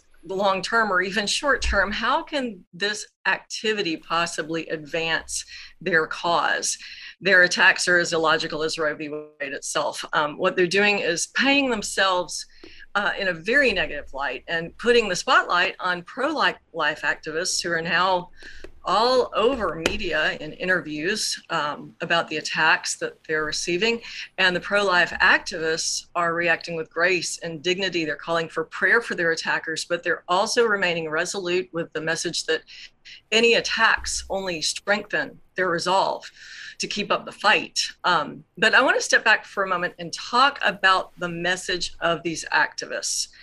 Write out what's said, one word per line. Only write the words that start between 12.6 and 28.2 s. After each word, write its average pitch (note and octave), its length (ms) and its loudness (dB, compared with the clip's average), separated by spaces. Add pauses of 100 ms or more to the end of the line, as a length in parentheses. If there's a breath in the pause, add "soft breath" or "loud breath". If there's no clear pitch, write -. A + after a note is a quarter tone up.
uh, G3 240 0
in G3 80 -2
a F3+ 60 0
very A3 400 2
negative D3+ 400 -4
light C3+ 340 -6
and E3 300 -4
putting A#3 320 4
the F3+ 60 0
spotlight F#3+ 680 2
on F3+ 220 -2
pro-life, B3 520 0 (160)
life E3 300 -2
activists D#3 600 -4
who F3+ 80 -2
are E3+ 120 0
now F3 480 0 (560 loud breath)
all A#3 500 4
over G#3 400 0
media E3 640 -2
in D3+ 140 -10
interviews, F3 960 -2
um, D3 500 -4
about E3+ 300 0
the D#3 80 -4
attacks E3 580 0
that - 220 -8 (100)
they're D#3 160 -2
receiving. F3+ 560 0 (380 loud breath)
And F#3 180 2
the F3 60 -2
pro-life F3+ 500 2 (100)
activists E3+ 840 0 (100)
are E3+ 180 0
reacting E3+ 420 0
with D#3+ 140 -6
grace F3 500 0
and E3 220 -10
dignity. F3+ 440 0
They're D3 100 -4
calling E3 320 -2